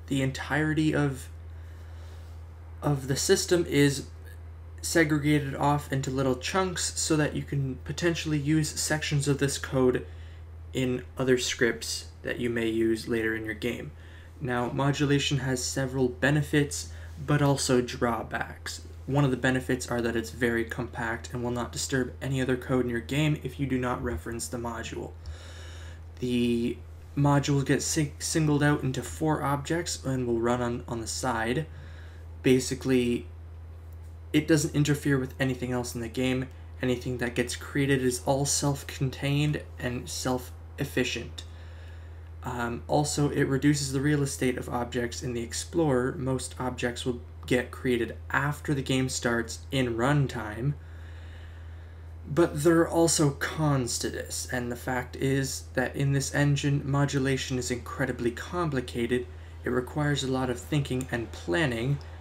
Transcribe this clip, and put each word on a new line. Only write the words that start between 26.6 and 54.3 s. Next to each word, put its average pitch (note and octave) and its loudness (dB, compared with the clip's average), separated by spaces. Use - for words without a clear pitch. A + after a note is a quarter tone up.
modules C#3+ 4
get C3 4
si-, D3+ 0
singled D3+ 2
out D3 4
into C3 0
four D#3 0
objects D3 -2
and C3 0
will A#2 2
run A#2+ 2
on, A#2+ -2
on A#2 -4
the A2 -6
side. A#2+ 0
Basically, B2+ 4
it D3+ 4
doesn't D#3 4
interfere D3 4
with C3 -2
anything B2 0
else A#2+ -2
in A#2+ -4
the A2+ -4
game. C3 0
Anything B2+ 0
that B2 -2
gets A#2+ 0
created C#3 2
is B2+ 2
all C#3 4
self-contained C#3+ 0
and B2 -4
self-efficient. - -2
Um, A#2+ -4
also, D3 4
it C#3+ 2
reduces C#3 4
the C#3 2
real D3 4
estate C3 0
of - -6
objects A#2+ -2
in B2 -4
the A#2 -2
Explorer. C3 2
Most C3 -2
objects - -2
will B2+ -2
get B2 2
created A#2 0
after C#3+ 0
the C3+ 0
game C3 2
starts A#2 0
in B2+ 0
runtime. B2 2
But D3+ 2
there E3 8
are E3 4
also E3 4
cons C#3 0
to - -2
this, - -6